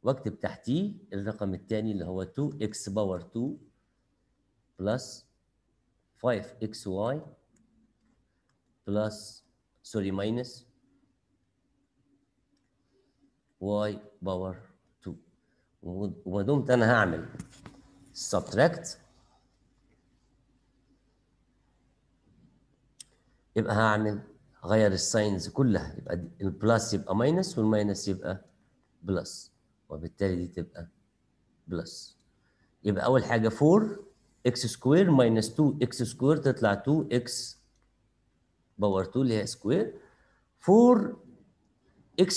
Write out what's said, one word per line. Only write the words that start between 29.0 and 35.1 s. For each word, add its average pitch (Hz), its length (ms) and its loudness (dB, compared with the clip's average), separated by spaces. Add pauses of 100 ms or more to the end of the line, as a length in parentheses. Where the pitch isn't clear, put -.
بلس، - 520 -6 (360)
وبالتالي 82 460 -4
دي 87 120 -4
تبقى 85 400 -12 (800)
بلس. - 500 -10 (640)
يبقى 101 220 0
اول 127 180 4
حاجه 113 260 2
four 180 500 4 (480)
X 127 60 2
square 156 560 2
minus 113 400 6